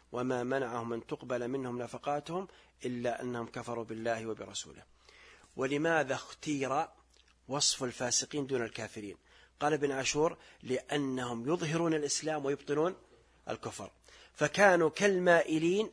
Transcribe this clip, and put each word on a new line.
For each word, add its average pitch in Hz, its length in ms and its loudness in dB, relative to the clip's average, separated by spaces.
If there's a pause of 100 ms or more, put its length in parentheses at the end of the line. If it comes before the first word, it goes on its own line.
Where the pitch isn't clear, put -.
(120)
"وما 123 300 0
منعهم 120 500 -2
أن 117 140 -6
تقبل 123 420 -6
منهم 127 340 -4
نفقاتهم 147 680 -6 (360)
إلا 120 380 -4
أنهم 120 240 -6
كفروا 117 380 -6
بالله 113 420 -4
وبرسوله". 98 560 -10 (760)
ولماذا 147 580 2
اختير 139 720 -4 (600)
وصف 135 360 0
الفاسقين 127 640 -2
دون 127 160 0
الكافرين؟ 110 540 -8 (440)
قال 147 120 2
ابن 143 200 2
عاشور: 147 460 0 (240)
"لأنهم 127 880 -2
يظهرون 165 420 0
الإسلام 151 500 -2
ويبطنون 147 520 0 (520)
الكفر، - 420 -8 (440)
فكانوا 170 560 6
كالمائلين 180 1040 4